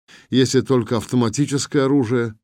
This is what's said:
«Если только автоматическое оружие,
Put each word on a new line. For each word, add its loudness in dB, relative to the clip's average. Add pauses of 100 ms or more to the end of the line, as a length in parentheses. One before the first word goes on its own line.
(300)
«Если 2
только 0
автоматическое -2
оружие, 0